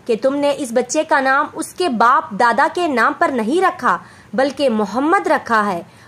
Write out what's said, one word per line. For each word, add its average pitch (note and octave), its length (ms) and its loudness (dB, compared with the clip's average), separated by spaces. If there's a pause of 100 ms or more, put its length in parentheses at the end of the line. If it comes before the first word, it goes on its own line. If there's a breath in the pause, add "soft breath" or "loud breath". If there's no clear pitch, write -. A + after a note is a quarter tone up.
कि A#3 80 0
तुमने C#4 360 0
इस C#4 220 -6
बच्चे B3 300 0
का D4+ 160 0
नाम C4+ 260 2
उसके D#4+ 440 -6
बाप B3 440 2
दादा A#3+ 340 2
के F4 200 -2
नाम B3+ 260 0
पर D#4+ 200 0
नहीं B3 280 0
रखा, A#3 380 0 (360 loud breath)
बल्कि C#4 340 0
मोहम्मद B3+ 580 0
रखा A#3 340 2
है, F#3+ 460 -6